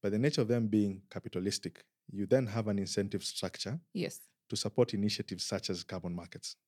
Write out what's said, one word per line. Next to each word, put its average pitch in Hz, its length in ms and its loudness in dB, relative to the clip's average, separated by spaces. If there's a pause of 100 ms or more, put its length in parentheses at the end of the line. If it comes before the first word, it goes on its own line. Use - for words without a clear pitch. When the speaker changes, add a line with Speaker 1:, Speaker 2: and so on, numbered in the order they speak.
Speaker 1:
By 101 80 2
the 104 80 2
nature 147 240 4
of 107 60 2
them 117 200 4
being 101 420 4
capitalistic, - 720 -4 (260)
you 98 160 -4
then 127 200 6
have 107 220 -2
an 101 100 2
incentive 98 460 -2
structure - 540 -6 (140)
Speaker 2:
Yes. - 280 -4 (280)
Speaker 1:
to 107 80 -4
support - 380 2
initiatives 101 500 0
such - 260 -4
as 85 140 -4
carbon 87 300 -6
markets. - 420 -10 (120)